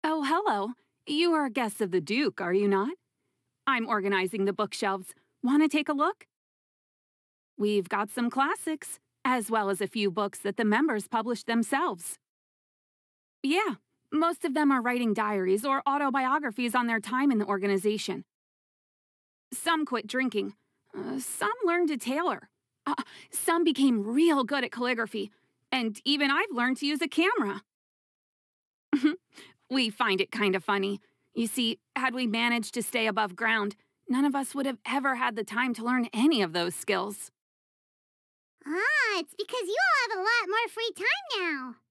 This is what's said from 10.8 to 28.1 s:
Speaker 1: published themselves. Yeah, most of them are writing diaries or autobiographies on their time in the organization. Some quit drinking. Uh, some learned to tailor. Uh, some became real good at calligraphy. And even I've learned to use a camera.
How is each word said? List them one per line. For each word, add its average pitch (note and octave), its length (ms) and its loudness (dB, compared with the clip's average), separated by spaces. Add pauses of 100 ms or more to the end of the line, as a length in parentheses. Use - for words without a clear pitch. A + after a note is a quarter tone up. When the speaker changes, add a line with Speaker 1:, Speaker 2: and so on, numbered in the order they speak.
Speaker 1:
published A#3 400 -2
themselves. A#3 720 -2 (1200)
Yeah, D#4+ 340 0 (360)
most E4 340 0
of C#4 80 -2
them D4 180 4
are B3+ 100 4
writing A#3+ 320 0
diaries G#3 520 0
or C4+ 220 2
autobiographies C4 880 0
on A#3+ 120 2
their A#3 120 0
time B3+ 320 0
in A3+ 60 4
the G#3 80 2
organization. G3 800 0 (1300)
Some D#4+ 340 0
quit A3 220 -4
drinking. G#3+ 460 -2 (420)
Uh, C4 240 -8
some G#4 340 -2 (120)
learned E4+ 240 2
to D4 80 -2
tailor. C4+ 520 -4 (360)
Uh, D4 100 -2 (360)
some E4+ 320 2
became C4 400 4
real C#4 400 4
good C#4 200 0
at A#3+ 80 -6
calligraphy. A#3 600 -4 (400)
And A3+ 340 -2
even C#4 260 2
I've F#4+ 200 0
learned B3 260 0
to C#4+ 80 -6
use D4 160 0
a E4 60 -2
camera. E4 540 0 (1300)